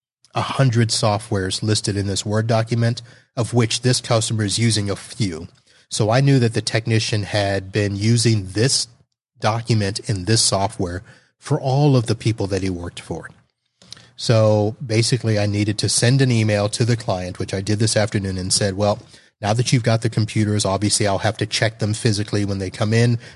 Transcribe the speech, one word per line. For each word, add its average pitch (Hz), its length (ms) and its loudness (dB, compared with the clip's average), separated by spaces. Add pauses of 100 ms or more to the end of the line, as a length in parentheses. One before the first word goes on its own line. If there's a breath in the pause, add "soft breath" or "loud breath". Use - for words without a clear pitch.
(340)
a 120 80 -2
hundred 120 460 2
softwares 101 760 -2
listed 107 340 0
in 101 100 -2
this 98 180 -4
Word 110 220 0
document, 117 560 0 (340 loud breath)
of 110 180 -2
which 117 280 2
this 131 180 2
customer 113 440 0
is 92 140 -2
using 107 320 0
a 90 60 -4
few. 90 520 -6 (420 soft breath)
So 107 200 0
I 123 100 4
knew 139 180 6
that 117 160 2
the 107 80 0
technician 113 600 0
had 98 480 -2
been 101 240 0
using 113 520 2
this 107 400 0 (520)
document 110 680 0
in 95 160 -4
this 110 180 2
software 95 600 -2 (360 soft breath)
for - 220 -2
all 139 360 4
of 120 100 2
the - 100 0
people 107 320 -2
that 95 140 -2
he 95 60 -2
worked 87 300 -8
for. - 320 -12 (840 loud breath)
So 107 580 2 (100)
basically, 113 540 0
I 104 80 0
needed 104 320 0
to 104 100 -2
send 127 320 2
an 131 120 2
email 107 380 2
to - 140 -2
the 117 120 2
client, 90 420 -6
which 92 160 -6
I 98 60 -4
did 101 180 -2
this 110 180 0
afternoon, 101 400 0
and 92 160 -4
said, 98 240 0
"Well, 104 220 0 (420 loud breath)
now 104 120 0
that 117 200 0
you've 117 120 2
got 113 180 2
the 117 80 -2
computers, 104 540 0
obviously 98 420 0
I'll 98 120 0
have 104 180 -2
to 104 100 -4
check - 320 -2
them 107 160 -2
physically 104 500 -2
when 98 140 -4
they 95 120 -6
come 107 220 -2
in, 117 280 4 (160 loud breath)